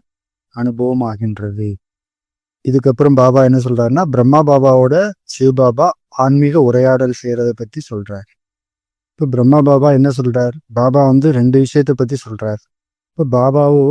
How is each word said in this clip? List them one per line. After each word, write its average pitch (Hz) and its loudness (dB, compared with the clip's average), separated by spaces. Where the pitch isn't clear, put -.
அனுபவம் 123 -4
ஆகின்றது. 104 -8
இதுக்கப்புறம் 135 2
பாபா 127 4
என்ன 131 2
சொல்றாருன்னா, 123 -2
பிரம்மா 131 2
பாபாவோட 135 2
சிவ - -2
பாபா 127 0
ஆன்மீக 143 2
உரையாடல் 127 0
செய்யறதை 120 -6
பத்தி 110 -14
சொல்றார். 101 -14
இப்ப - -8
பிரம்மா 131 2
பாபா 139 2
என்ன 135 2
சொல்றார்? 123 -4
பாபா 127 0
வந்து 135 2
ரெண்டு 127 2
விஷயத்தை 135 0
பத்தி 127 -4
சொல்றார். 107 -10
இப்ப 160 -6
பாபாவோ 139 2